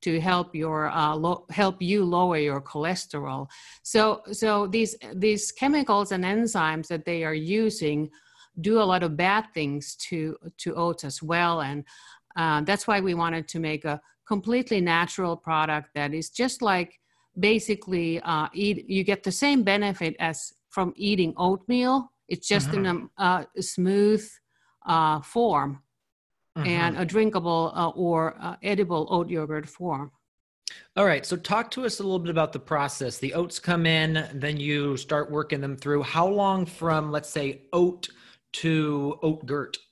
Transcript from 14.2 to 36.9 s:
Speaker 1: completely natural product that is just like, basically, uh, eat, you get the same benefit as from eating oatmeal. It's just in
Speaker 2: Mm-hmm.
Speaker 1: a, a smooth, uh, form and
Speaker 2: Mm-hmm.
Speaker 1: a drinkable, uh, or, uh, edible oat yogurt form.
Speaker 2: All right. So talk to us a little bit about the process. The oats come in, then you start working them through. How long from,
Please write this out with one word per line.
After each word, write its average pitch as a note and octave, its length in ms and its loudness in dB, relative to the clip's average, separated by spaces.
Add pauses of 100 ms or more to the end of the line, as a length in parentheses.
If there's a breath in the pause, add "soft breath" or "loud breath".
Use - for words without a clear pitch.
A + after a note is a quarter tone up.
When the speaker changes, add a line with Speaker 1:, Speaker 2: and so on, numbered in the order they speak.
Speaker 1:
completely A3 560 0
natural E3+ 540 2
product D#3 600 -2
that D3 180 -4
is D#3+ 160 -6
just B3 320 -2
like, F#3 380 0 (380)
basically, F#3 840 0
uh, D#3 320 -2
eat, G3+ 360 -2
you F#3+ 140 2
get G3 200 0
the F#3+ 80 -2
same C#4 320 4
benefit G3 560 0
as E3 340 -4 (160)
from F#3 260 -2
eating F#3 420 0
oatmeal. B3 720 2 (200)
It's - 180 -6
just D#3 260 2
in G3 100 0
Speaker 2:
Mm-hmm. F3 220 0 (120)
Speaker 1:
a, F3+ 300 2 (100)
a F#3+ 40 -4
smooth, G3+ 640 2 (580)
uh, D#3 360 2
form C#3+ 600 0 (760)
and E3+ 400 0
Speaker 2:
Mm-hmm. F#3 60 -2
Speaker 1:
a F3+ 40 0
drinkable, E3+ 680 2
uh, E3+ 140 0
or, E3 500 0
uh, F3 240 -10
edible F3+ 460 0
oat F3 200 0
yogurt D#3 380 -4
form. D3 440 -6 (840 loud breath)
Speaker 2:
All G3+ 100 4
right. D3+ 200 2
So F3+ 100 -2
talk G#3 360 0
to B3+ 140 -4
us - 140 -4
a G3+ 40 -6
little F#3+ 160 0
bit E3+ 100 -6
about D#3+ 240 2
the C#3 60 -6
process. C#3 580 -2
The C#3 160 -4
oats E3+ 260 -4
come E3+ 260 2
in, D#3+ 480 2
then D3 240 -4
you C#3+ 400 0
start D3 320 -2
working D3 320 -2
them C#3 140 -6
through. C#3+ 280 0
How E3 240 2
long G3 380 2
from, D#3 460 -2